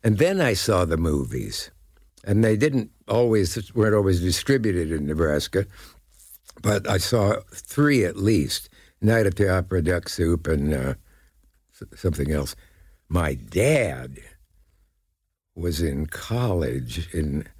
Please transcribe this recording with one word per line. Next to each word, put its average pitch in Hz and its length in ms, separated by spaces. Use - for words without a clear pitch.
And 107 120
then 185 220
I 131 140
saw 92 320
the 80 100
movies. 67 760
And 104 220
they 110 100
didn't 127 360
always, 107 680
weren't 107 180
always 95 280
distributed 92 680
in 78 160
Nebraska, 78 600
but 104 260
I 104 100
saw 104 440
three 143 520
at 85 100
least. 98 540
Night 110 240
at 92 100
the 95 180
Opera, 90 280
Duck 85 260
Soup, 82 400
and, 76 260
uh, 67 200
s-, - 260
something 73 320
else. 73 240
My 82 240
dad 69 840
was 85 260
in 76 260
college 82 1040
in, 76 320